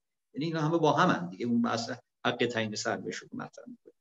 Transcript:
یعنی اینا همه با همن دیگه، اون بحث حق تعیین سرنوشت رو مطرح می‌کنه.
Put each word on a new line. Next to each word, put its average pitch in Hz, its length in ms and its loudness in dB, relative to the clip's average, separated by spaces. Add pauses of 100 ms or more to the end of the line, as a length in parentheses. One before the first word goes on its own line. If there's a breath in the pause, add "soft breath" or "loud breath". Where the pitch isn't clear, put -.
(340)
یعنی - 100 -4
اینا 160 160 -2
همه 175 180 2
با 151 140 6
همن 170 360 4
دیگه، - 180 -8
اون 120 160 2
بحث 117 280 -2 (360)
حق 123 200 2
تعیین 110 280 -2
سرنوشت 110 480 -4
رو - 100 -20
مطرح - 340 -12
می‌کنه. - 340 -20